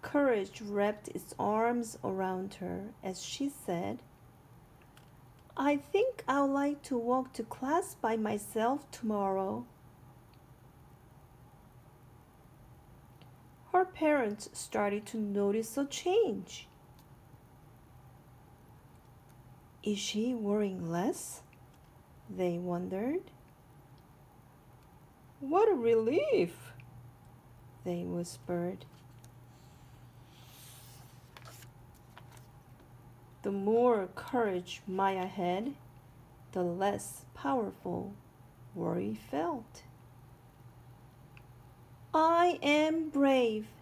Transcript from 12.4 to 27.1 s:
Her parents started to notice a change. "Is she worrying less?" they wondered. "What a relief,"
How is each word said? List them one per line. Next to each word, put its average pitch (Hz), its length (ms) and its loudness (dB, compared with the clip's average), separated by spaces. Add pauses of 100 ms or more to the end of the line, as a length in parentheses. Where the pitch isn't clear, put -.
Her 370 120 6
parents 294 680 2
started 208 540 -2
to 226 120 -6
notice 202 600 0
a 277 80 0
change. 320 800 0 (3250)
"Is 208 140 0
she 220 360 -2
worrying 202 560 -2
less?" 180 520 -2 (840)
they 180 300 -2
wondered. 185 720 -4 (2000)
"What 349 280 4
a 392 60 6
relief," 233 1000 2 (1120)